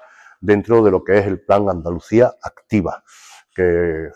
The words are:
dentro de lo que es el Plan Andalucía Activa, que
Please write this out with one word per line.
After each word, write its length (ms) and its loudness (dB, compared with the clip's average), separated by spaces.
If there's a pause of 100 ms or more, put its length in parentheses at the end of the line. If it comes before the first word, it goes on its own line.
(420)
dentro 420 2
de 80 4
lo 140 0
que 140 2
es 60 0
el 140 -6
Plan 300 0
Andalucía 640 -2 (100)
Activa, 580 -6 (540)
que 600 -2